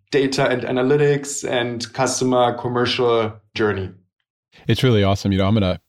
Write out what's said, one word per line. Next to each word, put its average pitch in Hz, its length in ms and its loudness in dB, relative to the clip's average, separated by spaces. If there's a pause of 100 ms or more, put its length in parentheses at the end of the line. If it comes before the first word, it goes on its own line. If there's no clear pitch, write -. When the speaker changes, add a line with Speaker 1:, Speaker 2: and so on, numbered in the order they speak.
(120)
Speaker 1:
data 135 360 0
and 123 140 -2
analytics 139 880 0
and 120 440 -4
customer 127 600 0
commercial 120 800 0 (240)
journey. 98 340 -2 (760)
Speaker 2:
It's - 160 0
really 113 220 4
awesome. 98 280 0
You 95 60 2
know, 95 80 2
I'm 101 80 2
gonna 92 340 0